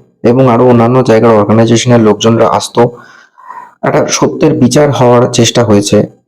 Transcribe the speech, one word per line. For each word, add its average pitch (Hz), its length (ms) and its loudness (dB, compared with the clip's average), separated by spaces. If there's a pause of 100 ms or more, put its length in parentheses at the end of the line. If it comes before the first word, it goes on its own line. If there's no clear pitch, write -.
(220)
এবং 131 260 2
আরো 123 180 2
অন্যান্য 123 380 2
জায়গার 113 320 2
অর্গানাইজেশনের 113 640 0
লোকজনরা 110 480 0
আসতো। 120 420 -2 (920)
একটা - 260 -2
সত্যের - 440 -2
বিচার 139 380 0
হওয়ার 123 420 0
চেষ্টা 117 320 0
হয়েছে 104 420 0 (220)